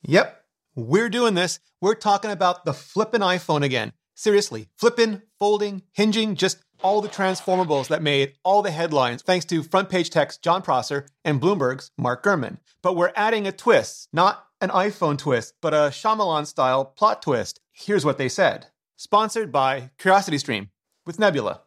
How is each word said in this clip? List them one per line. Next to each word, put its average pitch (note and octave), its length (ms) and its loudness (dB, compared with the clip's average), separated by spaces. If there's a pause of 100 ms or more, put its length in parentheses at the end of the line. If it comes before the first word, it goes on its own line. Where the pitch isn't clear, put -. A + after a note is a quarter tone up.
Yep, - 400 0 (300)
we're D3+ 340 0
doing A3+ 260 0
this. F3 260 -2 (200)
We're G3+ 140 2
talking G#3 380 0
about F3+ 320 0
the D3 100 -2
flippin' G#3+ 460 -4
iPhone F3+ 420 0
again. B2 300 -2 (240)
Seriously, G3+ 600 0
flippin', A3+ 460 0 (160)
folding, G3+ 440 -2 (100)
hinging, G#3+ 420 0
just F#3 240 -2 (240)
all G#3 180 2
the G3+ 80 -8
transformables F#3 800 -2
that D#3 160 -2
made C#3 320 0 (100)
all G3+ 180 4
the G3 100 -4
headlines, D3 500 0
thanks F#3 240 0
to D#3+ 160 -2
Front F#3+ 260 0
Page F3 220 -2
Tech's C#3+ 260 0
Jon F3 240 -2
Prosser C#3 460 -4 (180)
and D3 160 0
Bloomberg's C#3 560 -2
Mark B2 280 -4
Gurman. E3 340 0 (240)
But F3+ 140 0
we're F3 180 0
adding G#3+ 320 0
a F#3+ 60 -4
twist, - 600 0
not F3+ 340 2 (140)
an F#3+ 100 -2
iPhone F#3 480 0
twist, B2+ 440 -2
but D#3 100 0
a D3 200 2
Shyamalan-style D3+ 920 0 (100)
plot G#3+ 260 0
twist. A#2+ 380 -2 (100)
Here's G3 340 -2
what C#3+ 140 0
they C3 100 -2
said. - 380 0 (300)
Sponsored G#3+ 560 -2
by C3 380 0 (100)
CuriosityStream D3 680 2 (380)
with E3 140 -8
Nebula. C#3 460 0